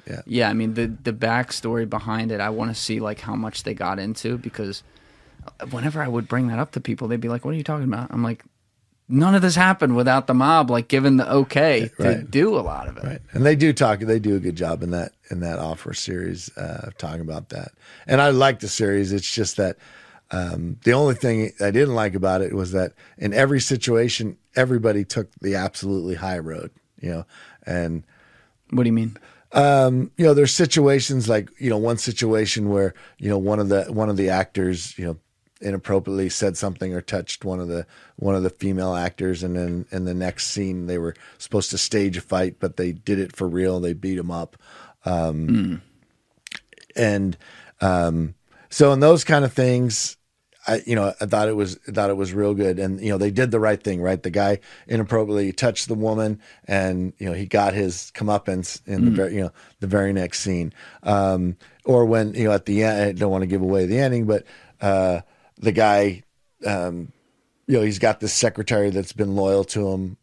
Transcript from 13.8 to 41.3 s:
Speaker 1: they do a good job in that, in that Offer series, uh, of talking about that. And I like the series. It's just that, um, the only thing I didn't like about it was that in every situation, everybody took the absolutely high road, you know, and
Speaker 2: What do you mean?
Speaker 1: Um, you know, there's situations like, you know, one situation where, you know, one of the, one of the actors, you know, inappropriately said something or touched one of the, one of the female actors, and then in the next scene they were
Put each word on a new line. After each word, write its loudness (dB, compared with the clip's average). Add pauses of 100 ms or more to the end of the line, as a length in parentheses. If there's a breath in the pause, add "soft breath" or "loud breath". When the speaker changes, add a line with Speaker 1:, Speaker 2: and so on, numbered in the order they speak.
Speaker 1:
they 2
do 2
a 0
good -4
job -4
in -4
that, -4 (180)
in -6
that -4
Offer -8
series, -8
uh, -10
of -16
talking -8
about -10
that. -12 (340 loud breath)
And 4
I 6
like 4
the -8
series. 0
It's -4
just -2
that, -2 (560 loud breath)
um, -6
the 6
only 4
thing 0
I 0
didn't 4
like 0
about 0
it -2
was -4
that -2 (260 soft breath)
in -4
every 4
situation, 0 (200)
everybody 2
took -6 (120)
the -2
absolutely -4
high -6
road, -10 (300)
you -6
know, -6 (380 loud breath)
and -4 (640 soft breath)
Speaker 2:
What 2
do 2
you 2
mean? -2 (360 soft breath)
Speaker 1:
Um, 4
you 4
know, 8
there's 6
situations 2
like, 0 (120)
you 0
know, 2
one 0
situation 0
where, 2 (240 loud breath)
you -4
know, 2
one 0
of -2
the, 2
one -2
of -2
the 2
actors, -2
you -8
know, -6 (440)
inappropriately -2
said -2
something -6
or -6
touched -8
one -6
of -8
the, -6 (300 soft breath)
one -2
of 0
the 0
female -2
actors, -4
and -4
then -4
in -6
the -4
next -6
scene -6
they -4
were -6 (240 loud breath)